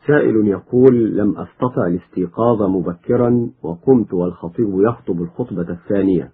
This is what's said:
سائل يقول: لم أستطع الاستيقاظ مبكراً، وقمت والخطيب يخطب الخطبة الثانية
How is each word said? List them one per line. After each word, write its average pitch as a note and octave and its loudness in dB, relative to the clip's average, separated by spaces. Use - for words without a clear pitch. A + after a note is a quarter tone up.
سائل B2 2
يقول: A2+ 2
لم G2+ 0
أستطع A#2+ -4
الاستيقاظ F#2 -2
مبكراً، A#2 0
وقمت G2+ 0
والخطيب F2 -4
يخطب G2+ 0
الخطبة F2 -8
الثانية F2+ -2